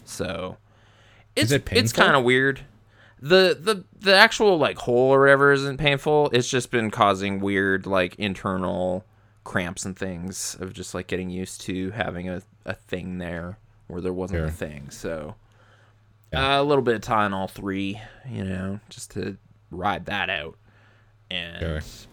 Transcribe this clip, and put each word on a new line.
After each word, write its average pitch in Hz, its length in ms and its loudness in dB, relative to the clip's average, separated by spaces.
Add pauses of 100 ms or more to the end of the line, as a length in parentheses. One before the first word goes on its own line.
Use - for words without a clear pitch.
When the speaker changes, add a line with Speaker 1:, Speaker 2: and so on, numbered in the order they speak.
Speaker 1:
So 87 520 -10 (800)
Speaker 2:
Is 117 160 0
Speaker 1:
it's, - 20 -
Speaker 2:
it - 20 2 (200)
Speaker 1:
it's 113 180 2
Speaker 2:
painful? 226 100 6
Speaker 1:
kinda 160 160 6
weird. 127 400 2 (600)
The, 170 400 4
the, 185 240 -4 (160)
the 190 160 4
actual, 208 440 6
like, 110 180 0
hole 123 360 4
or 135 80 8
whatever 139 320 8
isn't 139 240 -2
painful. 147 560 2
It's 123 160 2
just 127 200 0
been 113 220 0
causing 98 480 2
weird, 98 480 2
like, 92 280 0
internal 92 880 -4 (380)
cramps 92 420 -6
and 92 120 -10
things 92 600 -10
of 95 140 -10
just, 92 200 -14
like, 92 140 -8
getting 90 240 -6
used 92 300 -10
to 92 300 -6
having 92 380 -6
a 90 140 -8 (220)
a 98 80 -6
thing 90 440 -10
there 87 400 -10 (300)
where 85 140 -12
there 92 120 -4
wasn't 90 280 -6
a - 20 -2
Speaker 2:
Sure. 78 80 -4
Speaker 1:
thing. 73 380 -12
So, 78 460 -12 (960)
Speaker 2:
Yeah. 135 280 0
Speaker 1:
uh, - 20 2
a - 20 2
little 143 200 4
bit 117 120 4
of 104 60 -4
Tylenol 101 480 0
three, 98 500 -6 (300)
you 110 140 -8
know, 95 360 -6 (100)
just - 220 -18
to 98 260 -10 (340)
ride 90 340 -6
that 95 240 -4
out. 80 280 -6 (720)
And 87 280 -10
Speaker 2:
Sure. 80 220 -4 (320)